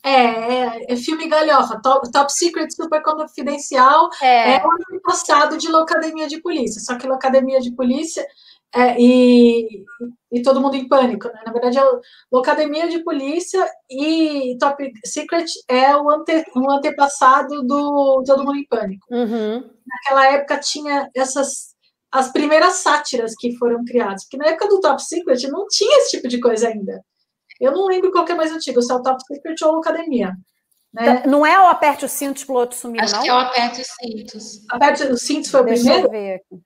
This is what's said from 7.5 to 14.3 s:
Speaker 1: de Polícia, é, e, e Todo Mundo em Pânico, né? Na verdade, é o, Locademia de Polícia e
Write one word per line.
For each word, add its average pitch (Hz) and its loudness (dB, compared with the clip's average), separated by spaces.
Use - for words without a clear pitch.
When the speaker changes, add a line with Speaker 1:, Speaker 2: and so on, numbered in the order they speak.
Speaker 1:
de 240 -6
Polícia, 269 -4
é, 247 4
e, 240 6
e 240 -2
Todo 262 2
Mundo 277 0
em 254 -6
Pânico, 240 2
né? - -14
Na 220 -10
verdade, 240 0
é 277 4
o, 247 2
Locademia 302 0
de 330 -4
Polícia 339 -4
e 285 -2